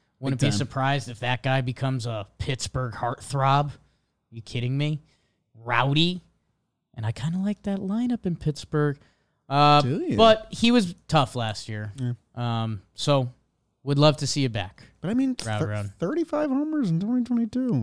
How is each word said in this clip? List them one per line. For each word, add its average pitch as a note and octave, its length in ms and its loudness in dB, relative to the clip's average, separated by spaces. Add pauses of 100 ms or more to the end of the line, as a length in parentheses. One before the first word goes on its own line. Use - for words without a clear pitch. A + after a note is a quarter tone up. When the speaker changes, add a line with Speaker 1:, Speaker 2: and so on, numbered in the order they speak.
(200)
Speaker 1:
Wouldn't C3 200 -2
Speaker 2:
Big C3+ 80 4
Speaker 1:
be - 40 4
Speaker 2:
time. G2+ 60 0
Speaker 1:
surprised C3+ 500 -2
if A#2 120 -12
that B2 220 -2
guy C3 200 2
becomes B2+ 440 -4
a A2 220 -6 (100)
Pittsburgh B2+ 560 -4
heartthrob. C3+ 800 0 (580)
You A#2 100 -16
kidding B2+ 380 -4
me? D3+ 240 -2 (520)
Rowdy. C#3 680 2 (720)
And G#2+ 120 -8
I A2+ 60 0
kinda E3 260 -4
like G3+ 240 -2
that G3 180 -4
lineup A#3 460 -2
in F3 100 0
Pittsburgh. D3 640 -2 (500)
Uh, D3 340 6
Speaker 2:
Do C#3+ 260 -2
you? A#3 80 -2
Speaker 1:
but A3 340 6
he A3+ 200 2
was G#3 240 2 (140)
tough C#3+ 280 2
last A2+ 320 -6
year. G#2+ 280 -8
Speaker 2:
Yeah. B2 160 -4 (500)
Speaker 1:
Um, A2 200 -6 (120)
so C3+ 360 0 (520)
would C#3 160 0
love D3 200 6
to C#3+ 80 -4
see C#3 160 0
you C3+ 60 2
back. G2+ 360 -8 (160)
Speaker 2:
But E3 100 -4
I A3 40 -2
mean, C4 160 0 (140)
Speaker 1:
Route G#2+ 160 -2
Speaker 2:
thir-, - 80 0
Speaker 1:
run. G#2 300 -4
Speaker 2:
thirty-five D4+ 500 -2
homers D4 400 0
in E3 120 0
twenty A#3+ 240 0
twenty-two. A#3+ 480 -2 (100)